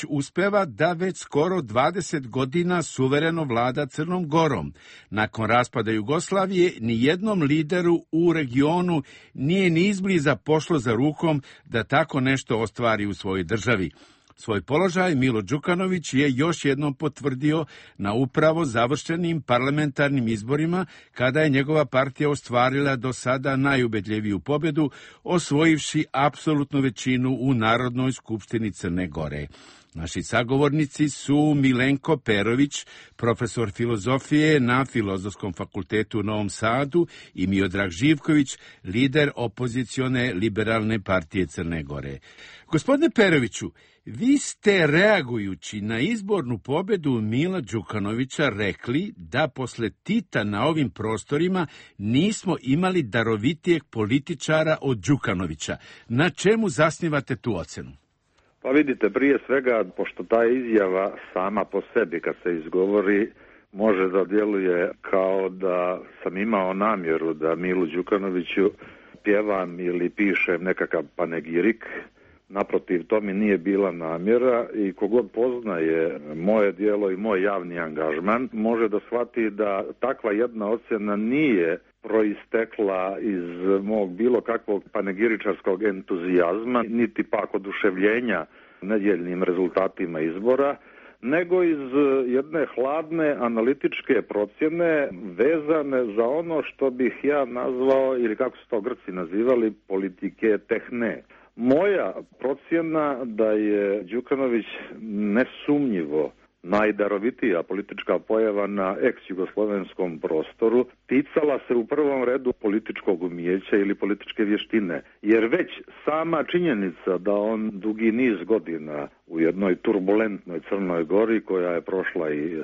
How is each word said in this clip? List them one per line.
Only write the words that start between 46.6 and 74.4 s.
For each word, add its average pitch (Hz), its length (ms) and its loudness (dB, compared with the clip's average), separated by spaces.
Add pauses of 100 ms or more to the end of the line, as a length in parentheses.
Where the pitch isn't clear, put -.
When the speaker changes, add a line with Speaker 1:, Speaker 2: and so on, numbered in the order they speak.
Speaker 1:
pobedu 165 460 -2 (100)
Mila 147 400 0 (100)
Đukanovića, 113 760 -2
rekli 113 680 -4
da 113 380 -2
posle 117 340 -4 (140)
Tita 180 400 -2
na 104 240 0
ovim 156 220 0
prostorima 143 800 -2 (300)
nismo 147 640 0
imali 175 420 2
darovitijeg 117 760 0 (100)
političara 147 880 0
od 135 160 -2 (100)
Đukanovića. 95 680 -2 (340)
Na 139 200 2
čemu 220 400 2
zasnivate 151 680 0
tu 117 200 -4
ocenu? 80 360 -10 (720)
Speaker 2:
Pa 123 60 -2
vidite, 135 400 2
prije 127 360 2
svega, 123 380 2 (140)
pošto 101 260 -6
ta 117 220 4
izjava 104 720 2 (180)
sama 95 320 0
po 98 160 -4 (120)
sebi, 85 260 0
kad 78 240 -4
se 87 120 -2
izgovori, 98 760 0 (400)
može 95 380 0
da 92 140 2
djeluje 95 680 0 (100)
kao 95 480 0
da 92 520 -2 (220)
sam 90 140 -6
imao 98 360 0
namjeru 85 600 0
da 78 220 0
Milu 92 300 0
Đukanoviću 90 840 0 (520)
pjevam 101 560 0
ili 87 300 -2
pišem 90 540 0
nekakav 87 400 -2 (120)
panegirik, 82 720 -2 (640)
naprotiv, 95 580 -2
to 110 140 2
mi 101 120 -4
nije 101 240 2
bila 95 340 0
namjera 101 840 0